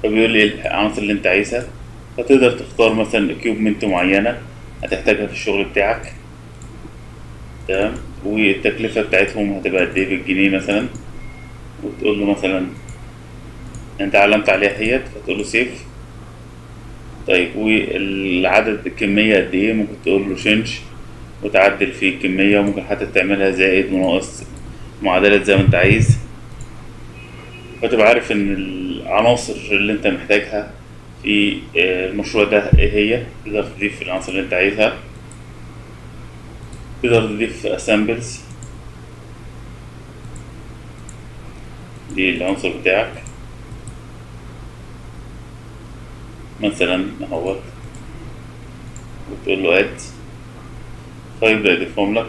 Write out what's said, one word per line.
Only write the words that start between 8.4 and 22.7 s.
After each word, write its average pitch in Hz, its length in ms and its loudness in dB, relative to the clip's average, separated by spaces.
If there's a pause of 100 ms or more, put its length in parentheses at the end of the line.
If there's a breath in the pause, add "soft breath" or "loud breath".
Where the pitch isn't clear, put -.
بتاعتهم 98 520 2
هتبقى 92 320 2
قد 82 120 -2
إيه 95 120 2
بالجنيه 95 480 2
مثلًا، 104 300 0 (960)
وتقول 104 360 0
له 101 120 2
مثلًا 95 340 0 (1400)
أنت 98 140 0
علمت 104 340 8
عليها 98 300 4
اهيت، 117 280 2
فتقول 101 300 -6
له 104 60 -2
سيف. 117 400 -2 (1400)
طيب، 90 280 2
والعدد 98 1300 2
الكمية 107 480 4
قد 90 180 2
إيه؟ 104 200 2
ممكن 104 200 0 (120)
تقول 98 240 2
له 95 60 -2
change 110 340 2 (760)
وتعدل 101 480 6
فيه 95 240 0
الكمية، 98 440 4
وممكن 101 240 0